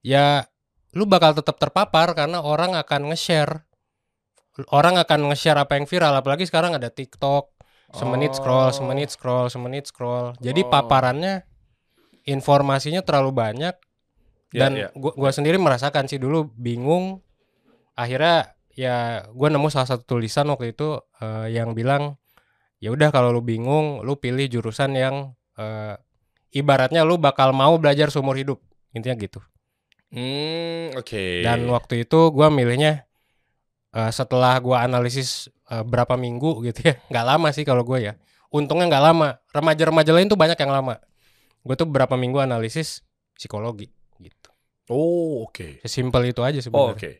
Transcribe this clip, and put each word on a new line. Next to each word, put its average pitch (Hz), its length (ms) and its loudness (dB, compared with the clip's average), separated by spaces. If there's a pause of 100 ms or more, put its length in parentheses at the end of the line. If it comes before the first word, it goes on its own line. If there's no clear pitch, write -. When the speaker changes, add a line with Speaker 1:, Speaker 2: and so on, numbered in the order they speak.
Speaker 1:
ya 139 420 2 (480)
lu 196 140 -2
bakal 165 260 6
tetap 151 240 -2
terpapar 170 560 2
karena 160 300 -2
orang 165 340 -2
akan 143 320 -4
nge-share. 156 560 -2 (1040)
Orang 170 300 4
akan 151 340 2
nge-share 147 260 2
apa 143 220 0
yang 143 60 -4
viral, 170 280 2
apalagi 139 300 0
sekarang 170 300 0
ada 123 160 -6
TikTok. 139 680 -4 (340)
Semenit 135 460 -4
scroll, 131 320 2
Speaker 2:
Oh. 127 80 0
Speaker 1:
semenit 139 320 -4
scroll, 123 400 -2
semenit 127 400 -10
scroll. 123 520 -6
Jadi 127 200 -2
Speaker 2:
Oh. 151 80 0
Speaker 1:
paparannya, 139 800 0 (760)
informasinya 139 760 0
terlalu 139 340 0
banyak. 127 420 -4 (760)
Speaker 2:
Ya, 120 100 -6
Speaker 1:
Dan 135 140 2
Speaker 2:
ya. 104 180 -6
Speaker 1:
gua, 135 240 -8
gua 135 160 0
sendiri 151 240 0
merasakan 143 500 0
sih 143 120 -8
dulu 143 340 -2
bingung. 135 720 -4 (680)
Akhirnya 131 580 0 (180)
ya 120 600 -4
gua 127 180 -2
nemu 151 200 2
salah 139 200 0
satu 123 180 -4
tulisan 120 420 -2
waktu 127 240 -4
itu, 147 280 -6 (180)
eh, 110 320 -8
yang 117 220 -4
bilang, 139 480 -2 (580)
"Ya - 140 -8
udah 151 180 2
kalau 123 220 4
lu 120 100 0
bingung, 127 600 -2
lu 131 140 -4
pilih 127 340 -4
jurusan 120 440 -4
yang, 131 220 0 (400)
eh, 107 400 -10 (560)
ibaratnya 139 500 2
lu 165 160 4
bakal 135 340 4
mau 135 260 4
belajar 151 320 2
seumur 135 260 -2
hidup." 135 240 -6 (320)
Intinya 120 240 -6
gitu. 101 240 -10 (720)
Speaker 2:
Hmm, 160 840 -8
oke. 113 300 -8 (180)
Speaker 1:
Dan 120 260 -2
waktu 120 360 -2
itu 160 160 2 (100)
gua 151 180 4
milihnya, 143 560 2 (880)
eh, 113 200 -4
setelah 127 460 2
gua 123 240 2
analisis, 123 720 -4 (160)
eh, 117 140 -8
berapa 123 340 0
minggu 123 480 -4
gitu 120 220 -6
ya. 143 180 4
<laughs> - 80 -16
Nggak 117 160 -2
lama 156 220 4
sih 147 140 -4
kalau 123 200 2
gua 127 160 -2
ya. 104 140 -6 (340)
Untungnya 147 400 0
nggak 143 160 4
lama. 160 240 6 (240)
Remaja-remaja 156 600 2
lain 180 160 6
tuh 202 120 2
banyak 160 160 6
yang 139 160 -2
lama. 135 240 -2 (640)
Gua 127 160 -4
tuh 165 100 0
berapa 131 280 2
minggu 127 260 0
analisis 123 640 -4 (300)
psikologi 110 580 -10 (260)
gitu. - 320 -20 (380)
Speaker 2:
Oh, 156 560 -2
oke. 80 400 -16
Speaker 1:
Sesimpel 123 480 -2
itu 120 80 -6
aja 135 160 -2
Speaker 2:
Oh, 127 80 -6
Speaker 1:
sebenarnya. 120 300 2
Speaker 2:
oke. 98 260 -12